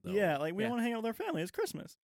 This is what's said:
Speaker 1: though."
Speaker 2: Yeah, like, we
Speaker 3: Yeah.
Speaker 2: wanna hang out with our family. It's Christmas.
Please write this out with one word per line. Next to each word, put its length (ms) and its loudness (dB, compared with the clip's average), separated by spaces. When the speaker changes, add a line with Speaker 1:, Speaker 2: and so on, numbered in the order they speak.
Speaker 1:
though." 100 -4
Speaker 2:
Yeah, 260 4
like, 160 0
we 100 0
Speaker 3:
Yeah. 60 2
Speaker 2:
wanna 140 0
hang 100 2
out 80 -2
with 40 0
our 200 -2
family. 160 0
It's 80 -4
Christmas. 480 -4